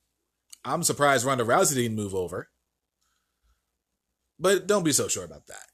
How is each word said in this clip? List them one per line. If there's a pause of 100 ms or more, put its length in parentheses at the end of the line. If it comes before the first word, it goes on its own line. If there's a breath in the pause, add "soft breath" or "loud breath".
(640)
I'm
surprised
Ronda
Rousey
didn't
move
over. (1900)
But
don't
be
so
sure
about
that.